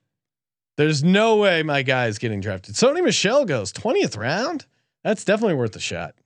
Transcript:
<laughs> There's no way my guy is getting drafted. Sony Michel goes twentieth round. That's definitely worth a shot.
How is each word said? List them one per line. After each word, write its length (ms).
<laughs> 440
There's 280
no 320
way 260
my 200
guy 240
is 120
getting 220
drafted. 340
Sony 280
Michel 420
goes 280
twentieth 440
round. 500
That's 220
definitely 300
worth 220
a 40
shot. 340